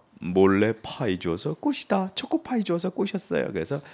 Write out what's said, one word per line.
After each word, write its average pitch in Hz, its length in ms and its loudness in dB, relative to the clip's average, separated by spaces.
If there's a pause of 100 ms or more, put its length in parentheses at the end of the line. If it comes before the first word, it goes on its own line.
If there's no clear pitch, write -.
(200)
몰래 95 600 6
파이 95 380 -2
줘서 90 360 -2
꼬시다. 196 600 -2
초코파이 262 480 -4
줘서 175 280 -2
꼬셨어요. 175 600 -4
그래서 98 300 -4 (120)